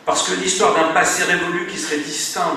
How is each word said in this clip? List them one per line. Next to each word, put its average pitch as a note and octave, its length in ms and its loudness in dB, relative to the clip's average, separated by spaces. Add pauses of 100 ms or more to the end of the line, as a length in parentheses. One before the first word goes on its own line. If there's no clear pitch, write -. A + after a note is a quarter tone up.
parce - 240 0
que F#3 100 -2
l'histoire F#3+ 360 2
d'un G#3+ 180 2
passé F3+ 300 2
révolu F3 440 0
qui - 100 -8
serait D3+ 200 -4
distinct, D#3 600 -4